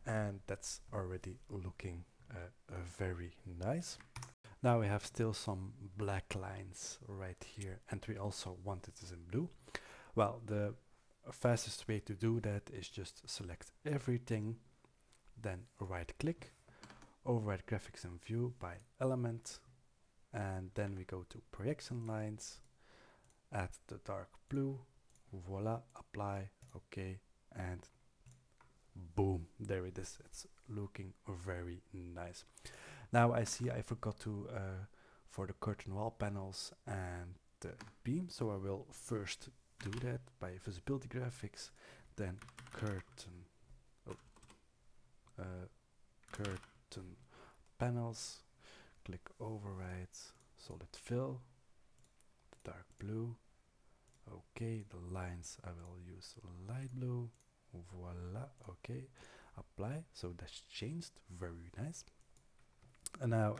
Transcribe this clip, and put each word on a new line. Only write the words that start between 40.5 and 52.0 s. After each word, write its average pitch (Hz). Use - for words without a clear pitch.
visibility 131
graphics, 123
then 98
curtain, 90
oh, -
uh, 92
curtain 92
panels, 120
click 92
override, 95
solid -
fill, 127